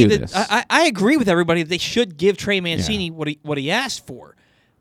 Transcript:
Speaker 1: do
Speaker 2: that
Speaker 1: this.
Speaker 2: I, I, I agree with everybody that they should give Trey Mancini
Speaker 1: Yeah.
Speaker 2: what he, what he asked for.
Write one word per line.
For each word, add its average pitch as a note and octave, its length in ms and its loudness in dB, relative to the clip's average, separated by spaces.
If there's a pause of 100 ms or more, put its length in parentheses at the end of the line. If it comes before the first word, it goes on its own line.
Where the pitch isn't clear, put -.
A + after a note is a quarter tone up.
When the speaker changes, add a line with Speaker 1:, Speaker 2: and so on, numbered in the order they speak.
Speaker 1:
do G#3 60 8
Speaker 2:
that G#3+ 120 2
Speaker 1:
this. - 140 -8
Speaker 2:
I, G3 140 0
I, A3 200 0
I C#4 160 4
agree A#3 320 2
with A3+ 100 2
everybody E3+ 360 2
that D#3 60 -8
they F3 80 -2
should G3 400 -2
give F#3 200 2
Trey G3+ 240 -2
Mancini F3 440 -2
Speaker 1:
Yeah. E3 60 -6
Speaker 2:
what D#3 160 -6
he, D3+ 160 -6
what D3 140 -4
he C#3+ 140 -4
asked A#3+ 340 -4
for. G2+ 300 -18 (460)